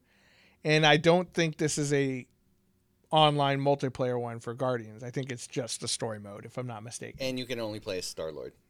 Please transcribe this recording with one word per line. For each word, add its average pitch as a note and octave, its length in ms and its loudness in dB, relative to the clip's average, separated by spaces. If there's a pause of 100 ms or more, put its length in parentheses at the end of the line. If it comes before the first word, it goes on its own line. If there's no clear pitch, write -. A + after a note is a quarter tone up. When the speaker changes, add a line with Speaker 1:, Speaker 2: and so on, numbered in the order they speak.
(640)
Speaker 1:
And D#3 220 6
I D3+ 100 10
don't F3 360 4
think E3 260 0
this D3+ 200 0
is D3 140 0
a C3+ 340 0 (840)
online D3 500 4
multiplayer C3+ 600 0
one A#2 200 -8
for A#2 140 -8
Guardians. A#2 500 -2
I A#2+ 60 -10
think C3 200 -4
it's A#2+ 160 -10
just - 360 -6
the A#2 60 -6
story A2 320 -4
mode, G2+ 260 -14
if A2+ 120 -20
I'm B2+ 80 -6
not A2+ 160 -10
mistaken. A#2 380 -12
Speaker 2:
And C3 180 -2
you B2+ 60 -6
can B2 160 -6
only G#2+ 200 -6
play G2 180 -4
as F2+ 80 -6
Star-Lord. D2+ 460 -8 (180)